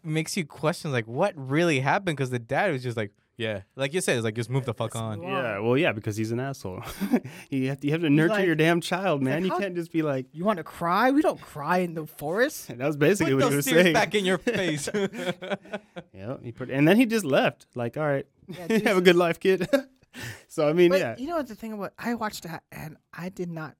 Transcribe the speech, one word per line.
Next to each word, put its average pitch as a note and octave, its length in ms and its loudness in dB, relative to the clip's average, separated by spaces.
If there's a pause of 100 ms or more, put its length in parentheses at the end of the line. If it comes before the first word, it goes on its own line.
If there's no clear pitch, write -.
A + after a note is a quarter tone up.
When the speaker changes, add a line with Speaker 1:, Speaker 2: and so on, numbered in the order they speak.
Speaker 1:
makes D#3 340 -4
you F3+ 80 -2
question, D#3+ 460 -4
like, A#2 160 -2
what D#3+ 300 -2
really C#3+ 440 2
happened? D#3 380 0
'Cause C3 120 -2
the B2 100 -2
dad D3+ 320 0
was C3 100 -4
just A#2+ 140 -6
like, G#2+ 160 -4 (240)
yeah, G#2+ 260 -4 (120)
like C#3 180 -4
you F3+ 80 0
said, F3 160 0
it's A2+ 60 0
like, A2 140 -2
"Just A#2 120 -4
move B2+ 160 0
the A2+ 80 -4
fuck A2+ 220 -4
Speaker 2:
Let's A2+ 80 -6
Speaker 1:
on." A2 160 -6
Speaker 2:
move G#2 100 -10
Speaker 3:
Yeah, A#2+ 280 -4
Speaker 2:
on. G#2 100 -4
Speaker 3:
well, A#2+ 100 4
yeah, D#3 140 4
because G#2+ 260 -6
he's A2 140 -4
an A#2 80 -2
asshole. B2 500 -8
<laughs> - 640 -4
You C3 180 -2
have C#3 120 -6
to, C#3+ 80 -6
you C#3+ 40 0
have E3 100 0
to E3 60 0
Speaker 2:
He's C#3+ 80 6
Speaker 3:
nurture E3 180 4
Speaker 2:
like, G3 120 2
Speaker 3:
your E3 80 2
damn E3 260 4
child, F3 420 -2
Speaker 2:
he's C3 40 0
like, C3 80 0
Speaker 3:
man. E3+ 100 -2
You F#3 60 0
Speaker 2:
How F3+ 80 -2
Speaker 3:
can't F#3+ 160 -4
just E3+ 160 -6
be D#3+ 120 0
like, C3+ 300 -2
Speaker 2:
"You D#3+ 120 -8
wanna G3+ 180 0
cry? F#3+ 480 0
We C#4 100 2
don't D4+ 200 0
cry D#3 380 -4
in F3 160 -2
the D#3 120 -8
forest." G3 600 -4
Speaker 3:
<laughs> A#2 100 -12
That C3 80 -2
was D3+ 100 0
basically D#3+ 360 4
Speaker 1:
Put C3+ 100 4
Speaker 3:
what - 20 -
he - 60 4
Speaker 1:
those C#3 60 2
Speaker 3:
was C#3 100 0
Speaker 1:
tears D#3+ 160 6
Speaker 3:
saying. F3+ 100 6
Speaker 1:
back G3+ 220 2
in G#3 100 2
your F3+ 140 2
Speaker 3:
<laughs> A#3+ 160 -2
Speaker 1:
face. E3 400 -2
<laughs> G3 1200 -6
Speaker 3:
Yeah, G2+ 320 -10
he A#2+ 80 -10
put, B2+ 180 -10
and C#3 160 4
then F#3+ 100 6
he B3+ 100 4
just G#3+ 180 -2
left. C#3+ 500 0
Like, A#2 220 -6
"All D3+ 100 -2
right, C#3 200 -2 (200)
Speaker 2:
Yeah, E3 100 -14
Speaker 3:
<laughs> - 40 -14
have F3 100 -10
a A3 80 4
Speaker 2:
Jesus. G#3 220 4
Speaker 3:
good F3+ 160 8
life, F3 240 2
kid." F#3+ 320 2
<laughs> C4+ 60 4 (680)
So, D3+ 220 0
I D3+ 40 2
mean, F3 180 6
Speaker 2:
But F#3 100 4
Speaker 3:
yeah. A#2+ 180 -4
Speaker 2:
you B3+ 80 -6
know E4+ 120 -6
what C4 100 -6
the G#3+ 80 -14
thing A3 160 -12
about, G3+ 260 -8
I A#3 160 -4
watched G#3+ 300 -6
that D#3+ 260 -10
and D3+ 260 -14 (160)
I F3 180 -10
did F3+ 200 -8
not, D#3+ 300 -10